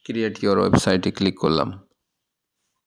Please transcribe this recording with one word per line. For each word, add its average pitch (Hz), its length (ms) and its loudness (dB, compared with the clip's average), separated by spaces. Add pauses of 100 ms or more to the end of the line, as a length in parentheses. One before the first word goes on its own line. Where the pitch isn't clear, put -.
create 110 340 -6
your 98 260 2
website-এ 95 420 2
ক্লিক 95 280 -2
করলাম। 78 420 -2 (1040)